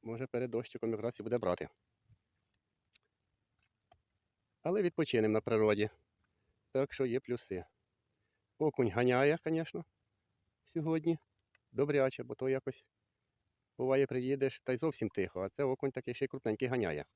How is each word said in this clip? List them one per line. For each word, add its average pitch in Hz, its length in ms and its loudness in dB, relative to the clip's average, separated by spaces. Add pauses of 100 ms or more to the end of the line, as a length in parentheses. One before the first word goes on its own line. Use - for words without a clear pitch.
Може, 117 240 -8
перед 123 240 -2
дощиком 113 400 -4
якраз 113 300 -4
і - 20 -10
буде 117 160 0
брати. 90 300 0 (3000)
Але 190 200 0
відпочинемо 120 500 2
на 87 80 4
природі. 107 500 2 (840)
Так 139 200 0
що 135 140 -2
є 120 140 0
плюси. 101 440 -6 (960)
Окунь 135 320 2
ганяє, 123 540 4
звісно, 160 400 -4 (920)
сьогодні. 160 440 0 (540)
Добряче, 135 500 0
бо 120 120 -8
то 131 140 -4
якось 131 360 -4 (920)
буває, 135 280 4
приїдеш, 131 540 0
та - 120 -4
й 127 40 0
зовсім 139 320 -2
тихо. 90 320 -4
А 95 80 -4
це 143 160 -4
окунь 131 280 -2
такий 123 220 -8
ще - 100 -2
й - 40 -4
крупненький 123 400 -2
ганяє. 92 360 -2 (120)